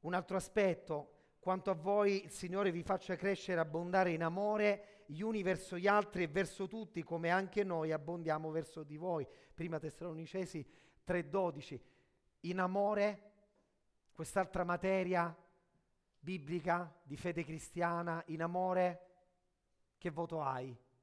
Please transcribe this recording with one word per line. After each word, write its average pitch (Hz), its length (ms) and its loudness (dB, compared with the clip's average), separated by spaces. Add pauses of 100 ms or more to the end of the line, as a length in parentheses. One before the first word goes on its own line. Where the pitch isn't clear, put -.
Un 165 140 -4
altro 185 220 -2
aspetto 175 880 0 (200)
"Quanto 185 260 0
a 190 40 4
voi, 196 500 4
il 151 60 -14
Signore 185 400 0
vi 170 120 -2
faccia 185 340 -2
crescere 185 420 0
e - 20 2
abbondare 175 520 2
in 160 100 0
amore 202 840 0
gli 151 160 -10
uni 220 220 0
verso 180 340 0
gli 175 100 0
altri 202 360 4
e 170 40 2
verso 185 400 -2
tutti, 202 360 -8
come 165 260 -2
anche 190 340 2
noi 160 300 0
abbondiamo 160 580 -2
verso 160 320 -4
di 147 140 -12
voi." 160 320 -4 (240)
Prima 165 260 -4
Tessalonicesi 165 880 -6 (380)
tre 175 240 -2
dodici. 156 500 -2 (640)
In 180 200 -2
amore, 202 720 0 (840)
quest'altra 185 500 0
materia 175 720 2 (840)
biblica 170 840 -2
di 139 160 -10
fede 170 260 -4
cristiana, 170 840 -2
in 160 140 -4
amore, 180 680 2 (880)
che 175 100 -4
voto 165 320 -4
hai? 131 340 -2 (280)